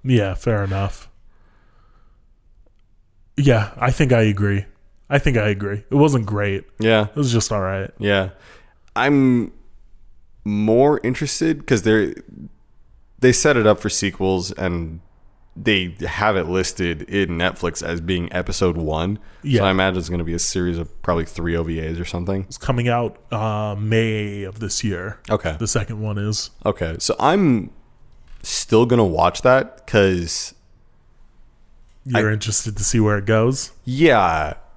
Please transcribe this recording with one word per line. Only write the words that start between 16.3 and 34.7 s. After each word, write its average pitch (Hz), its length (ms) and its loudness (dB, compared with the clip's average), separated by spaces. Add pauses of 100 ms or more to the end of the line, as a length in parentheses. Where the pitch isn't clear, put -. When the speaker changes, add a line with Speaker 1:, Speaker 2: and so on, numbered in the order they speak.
Speaker 2:
it 82 100 0
listed 87 560 -2
in 95 280 -2
Netflix 85 520 -4
as 85 160 -6
being 85 320 -4
episode 90 460 -2
one. 82 420 -4 (240)
Speaker 1:
Yeah. 127 160 2
Speaker 2:
So 101 60 2
I 95 60 2
imagine 95 280 0
it's 78 100 -8
gonna 87 140 -4
be 82 100 -6
a 85 60 -4
series 87 380 -2
of - 240 -10
probably 85 240 -2
three 85 320 -6
O 82 60 -2
V 80 180 -6
As 82 180 -8
or 87 60 -6
something. 92 420 -4
Speaker 1:
It's - 100 -16
coming 120 300 -2
out, 120 300 -4 (160)
uh, 107 440 -4
May 107 680 -2
of 98 160 -12
this 107 240 -6
year. 95 360 -6 (100)
Speaker 2:
Okay. 87 300 -2
Speaker 1:
The 110 80 -4
second 107 340 -4
one 107 160 -4
is. 104 340 -4 (140)
Speaker 2:
Okay. 85 340 -2
So - 200 -2
I'm 143 500 2 (760)
still - 420 2
gonna 120 200 4
watch 85 360 2
that 131 460 2
'cause 92 680 0 (1500)
Speaker 1:
You're 110 240 0
Speaker 2:
I 107 40 2
Speaker 1:
interested 104 440 -4
to 98 60 -2
see 117 160 2
where 104 180 4
it 98 80 -4
goes? 113 460 2 (120)
Speaker 2:
Yeah. 104 680 4 (240)